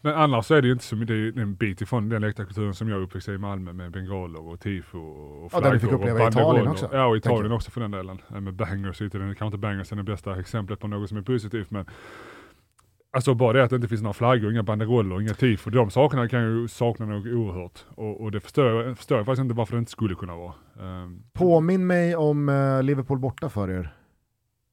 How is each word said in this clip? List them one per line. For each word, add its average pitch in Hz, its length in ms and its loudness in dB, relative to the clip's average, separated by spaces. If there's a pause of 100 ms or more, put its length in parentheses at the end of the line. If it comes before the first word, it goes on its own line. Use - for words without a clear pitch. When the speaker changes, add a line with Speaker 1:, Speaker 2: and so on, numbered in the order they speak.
Speaker 1:
Men 147 140 0
annars 143 300 6
så - 100 4
är 147 60 8
det 127 60 6
ju 127 60 6
inte 123 120 -2
så - 100 -6
mycket, 110 120 -2
det 113 60 0
är 110 40 2
ju 113 240 -2
en 101 140 -2
bit 98 260 -2
ifrån 107 280 0
den 113 120 0
läktarkulturen 101 520 -4
som 110 160 -4
jag 101 120 -2
uppväxte 95 300 -8
i 98 60 -6
Malmö 95 360 -8
med 87 180 -10
bengaler 90 560 -8
och 85 120 -14
tifo 95 400 -6
och 76 540 -16
Speaker 2:
Ja, 175 60 0
där 135 140 4
du 123 60 4
fick 107 100 0
Speaker 1:
flaggor 135 60 2 (100)
och 117 60 0
Speaker 2:
uppleva 113 140 4
i 113 40 4
Italien 110 180 4
Speaker 1:
banderoller. 156 240 4
Speaker 2:
också, 139 200 -2
Speaker 1:
Ja, 135 140 2
och 117 80 4
Speaker 2:
tänker 110 160 0
Speaker 1:
Italien 110 220 2
Speaker 2:
jag. 120 40 0
Speaker 1:
också - 160 -6
för 120 100 -6
den 104 100 -4
delen. 95 300 -8 (140)
Eh, 101 60 -8
med 95 120 -6
bangers, 98 480 -4
inte 104 160 -6
den, 98 100 -4
kanske 98 180 -6
inte 104 120 -4
bangers 98 340 -4
är 107 40 -6
det 101 80 -4
bästa 98 360 -6
exemplet 101 400 -6
på 107 80 -8
något 104 220 -6
som 104 80 -6
är 104 40 -6
positivt, 110 500 -4
men 98 140 -4 (1300)
alltså 131 200 2
bara 117 200 4
det 131 100 6
att 120 60 2
det 127 60 0
inte 120 120 -2
finns 107 140 -2
några 107 120 -4
flaggor, 117 380 2
inga 117 120 0
banderoller, 107 580 0
inga 107 120 -2
tifo. 113 360 2
De 113 200 4
sakerna 131 400 2
kan 127 120 0
jag 113 100 0
ju 117 160 0
sakna 117 380 -2
något 104 200 -6
oerhört. 101 600 -4 (100)
Och, 107 260 -8
och 107 100 -6
det 101 80 -4
förstår 143 320 2
jag, 117 260 -2
förstår - 200 0
jag 104 80 2
faktiskt 131 180 0
inte 120 120 -2
varför 117 200 -2
det 117 40 2
inte 117 120 -4
skulle 98 240 -2
kunna 87 200 -10
vara. 87 180 -14 (280)
Ehm. 92 420 -12 (100)
Speaker 2:
Påminn 180 540 4
mig 175 280 2
om, 147 340 2
eh, 135 340 2
Liverpool 135 360 0
borta 131 300 -4
för 98 220 -2
er. 90 240 -6 (760)